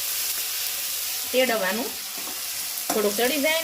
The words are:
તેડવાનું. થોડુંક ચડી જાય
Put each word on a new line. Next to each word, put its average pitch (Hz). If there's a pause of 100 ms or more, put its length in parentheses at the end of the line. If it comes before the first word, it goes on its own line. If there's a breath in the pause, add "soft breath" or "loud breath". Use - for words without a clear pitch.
(1300)
તેડવાનું. 233 (1000)
થોડુંક 208
ચડી 262
જાય 320